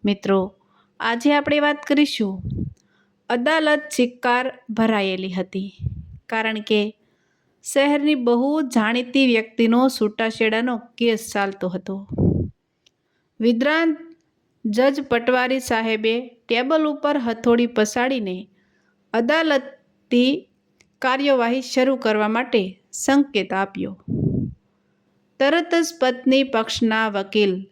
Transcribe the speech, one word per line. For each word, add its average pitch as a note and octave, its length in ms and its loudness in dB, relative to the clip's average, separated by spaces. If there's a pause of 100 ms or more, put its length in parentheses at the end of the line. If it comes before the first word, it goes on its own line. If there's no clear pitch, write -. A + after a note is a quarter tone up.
મિત્રો, G3 500 0 (460)
આજે A#3 340 0
આપણે D4 260 2
વાત D4 220 0
કરીશું A3+ 600 0 (840)
અદાલત D4+ 680 0
ચિક્કાર B3 760 -2
ભરાયેલી G3 640 0
હતી, F#3+ 400 -6 (540)
કારણ A3 280 -2
કે G#3+ 420 0 (680)
શહેરની D4 520 2
બહુ B3+ 480 0
જાણીતી B3 640 0
વ્યક્તિનો A#3 600 2
છૂટાછેડાનો A3+ 920 -2 (180)
કેસ A3 340 0
ચાલતો G3 360 -4
હતો. F#3+ 400 -8 (1300)
વિદ્રાંત D4 580 0 (680)
જજ C4 340 2
પટવારી B3+ 600 0
સાહેબે A3+ 680 -2 (200)
ટેબલ C#4 380 2
ઉપર D4 320 -2
હથોડી A#3 480 2
પસાડીને A3 840 -2 (640)
અદાલતી C4 1400 0 (500)
કાર્યવાહી C4 640 0
શરૂ C4 340 0
કરવા G#3+ 320 0
માટે A3 540 -2 (100)
સંકેત C#4 600 0
આપ્યો. F#3+ 520 -6 (1400)
તરત E4 340 2
જ E4+ 120 2 (140)
પત્ની B3+ 420 2
પક્ષના A3 680 0
વકીલ G3 640 0